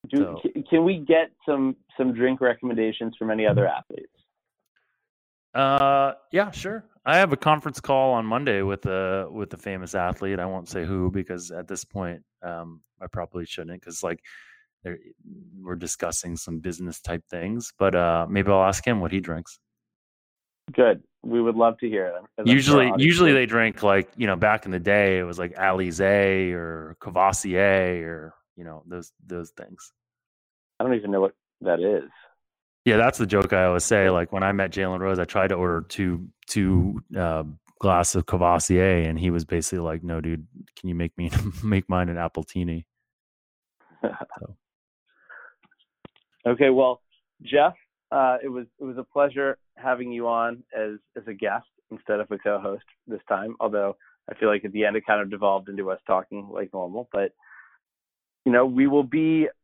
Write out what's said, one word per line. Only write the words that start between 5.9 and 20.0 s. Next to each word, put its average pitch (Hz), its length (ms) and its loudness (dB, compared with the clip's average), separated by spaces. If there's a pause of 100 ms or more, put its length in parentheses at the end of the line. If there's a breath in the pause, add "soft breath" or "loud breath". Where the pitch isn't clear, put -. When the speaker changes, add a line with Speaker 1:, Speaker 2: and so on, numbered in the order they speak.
Speaker 2:
yeah, 196 180 0
sure. 208 340 -10 (220)
I 156 120 4
have 185 140 4
a 139 40 2
conference 151 440 0
call 131 340 4
on 113 120 0
Monday 113 360 0
with 98 240 -2
a, 95 440 -2
with 101 240 -10
a - 20 -14
famous 92 380 -10
athlete. 92 460 -2
I 90 60 -4
won't 95 220 -8
say 90 160 -6
who 92 260 -2
because 90 400 -8
at 87 180 -12
this 92 160 -10
point, 87 380 -10 (200)
um, 85 380 -14 (200)
I 92 60 -14
probably 87 380 -10
shouldn't 85 380 -14
'cause, 85 200 -14
like, 87 180 -6 (600 loud breath)
they're, 87 160 -12 (640)
we're 90 160 -10
discussing 85 600 -8
some 82 220 -10
business 87 420 -10
type 85 300 -8
things. 98 480 -8
But, 95 160 4
uh, 85 340 2
maybe 98 220 2
I'll 95 140 6
ask 95 200 0
him 113 160 0
what 85 120 -2
he 95 80 0
drinks. 82 380 -10 (1120)